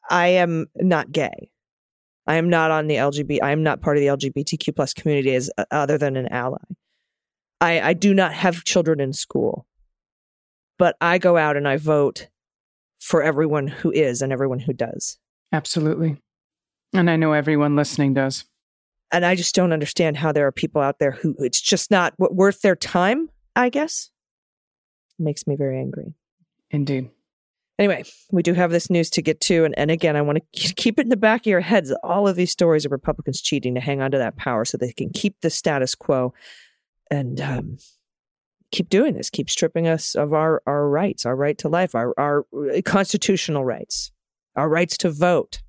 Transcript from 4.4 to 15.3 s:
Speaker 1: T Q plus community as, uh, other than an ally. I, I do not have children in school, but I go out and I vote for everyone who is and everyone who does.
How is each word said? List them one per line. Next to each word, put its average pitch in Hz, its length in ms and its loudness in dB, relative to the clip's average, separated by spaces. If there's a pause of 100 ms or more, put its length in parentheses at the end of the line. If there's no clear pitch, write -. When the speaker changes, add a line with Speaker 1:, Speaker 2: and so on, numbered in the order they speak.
Speaker 1:
T - 120 -4
Q - 160 -4
plus 139 220 -2
community 139 400 0
as, 127 240 -2
uh, - 140 -2
other 147 260 0
than 135 180 -2
an 127 120 -4
ally. 123 320 -6 (1000)
I, 170 220 4
I 156 120 2
do 196 200 4
not 185 200 2
have 170 320 0
children 160 340 2
in 135 140 -2
school, - 520 -4 (1120)
but 175 240 4
I 170 160 2
go 175 200 4
out 151 200 2
and 143 100 0
I 139 100 2
vote 151 500 2 (720)
for 156 240 2
everyone 151 420 0
who 147 260 -4
is 131 300 0
and 135 100 -2
everyone 131 280 -2
who 135 140 -4
does. - 440 -6 (340)